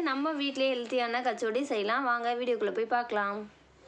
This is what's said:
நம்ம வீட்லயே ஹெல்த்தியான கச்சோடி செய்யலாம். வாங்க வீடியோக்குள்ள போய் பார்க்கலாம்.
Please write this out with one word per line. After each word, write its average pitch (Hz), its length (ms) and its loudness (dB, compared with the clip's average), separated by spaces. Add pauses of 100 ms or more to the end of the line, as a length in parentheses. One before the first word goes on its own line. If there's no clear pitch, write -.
நம்ம 285 320 0
வீட்லயே 277 380 0
ஹெல்த்தியான 240 500 0
கச்சோடி 233 440 0
செய்யலாம். 233 440 0
வாங்க 240 240 2
வீடியோக்குள்ள 233 400 0
போய் 220 160 0
பார்க்கலாம். 208 480 0 (500)